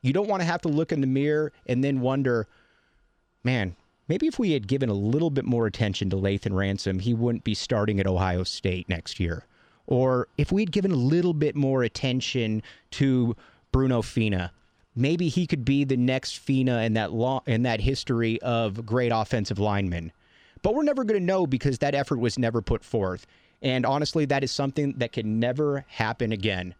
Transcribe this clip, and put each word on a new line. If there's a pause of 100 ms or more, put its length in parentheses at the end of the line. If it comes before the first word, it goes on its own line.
You
don't
wanna
have
to
look
in
the
mirror (160)
and
then
wonder, (960)
"Man, (320)
maybe
if
we
had
given
a
little
bit
more
attention
to
Lathan
Ransom,
he
wouldn't
be
starting
at
Ohio
State
next
year." (420)
Or (100)
if
we'd
given
a
little
bit
more
attention (300)
to (360)
Bruno
Fina, (440)
maybe
he
could
be
the
next
Fina
in
that
lo-,
in
that
history
of
great
offensive
linemen. (500)
But
we're
never
gonna
know
because
that
effort
was
never
put
forth. (360)
And
honestly,
that
is
something
that
can
never
happen
again.